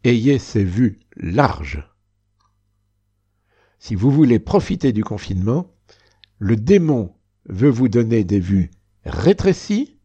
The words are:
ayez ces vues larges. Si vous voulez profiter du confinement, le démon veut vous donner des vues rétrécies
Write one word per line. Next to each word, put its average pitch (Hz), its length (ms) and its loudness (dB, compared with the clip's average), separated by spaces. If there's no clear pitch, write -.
ayez 123 360 2
ces - 260 -2
vues 101 340 0
larges. 85 720 -4
Si - 160 -8
vous 107 160 2
voulez 135 280 4
profiter - 540 -2
du 107 120 -2
confinement, 107 720 -4
le 107 180 0
démon 139 580 2
veut 101 220 0
vous 127 200 2
donner 113 360 0
des 101 160 0
vues 90 300 0
rétrécies - 1000 -2